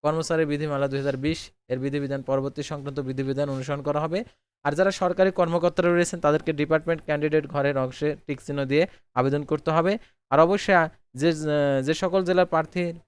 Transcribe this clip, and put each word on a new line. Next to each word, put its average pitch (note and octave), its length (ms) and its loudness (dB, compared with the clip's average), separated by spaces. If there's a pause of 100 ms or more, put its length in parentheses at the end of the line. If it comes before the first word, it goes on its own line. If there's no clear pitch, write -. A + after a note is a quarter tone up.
কর্মচারী D#3+ 420 0
বিধিমালা C#3+ 440 -2
দুই C3+ 100 -4
হাজার C3+ 180 -2
বিশ D3+ 340 -4 (180)
এর B2+ 100 -2
বিধিবিধান C#3 440 -4
পরবর্তী C3+ 400 -4
সংক্রান্ত C#3+ 380 -8
বিধিবিধান C3+ 480 -2
অনুসরণ C#3 340 -6
করা D3 180 -2
হবে। E3 240 -4 (400)
আর C#3+ 100 0
যারা F#3+ 160 4
সরকারি F#3 400 2
কর্মকর্তারা F3 640 2
রয়েছেন F3 280 0
তাদেরকে D3+ 320 2
ডিপার্টমেন্ট D#3 520 0
ক্যান্ডিডেট D3+ 420 0
ঘরের C#3+ 320 0
অংশে D3 380 -2 (100)
টিক C#3 140 -6
চিহ্ন C#3+ 240 -4
দিয়ে D3 220 2 (280)
আবেদন C3+ 300 0
করতে D#3 260 -2
হবে। E3+ 220 2 (380)
আর C3+ 100 4
অবশ্যই, F#3+ 340 4
আ, E3 140 4 (260)
যে, D3+ 180 2 (500)
যে D3+ 120 0
সকল F#3 300 0
জেলার F3+ 220 4
প্রার্থীর E3+ 480 -2 (140)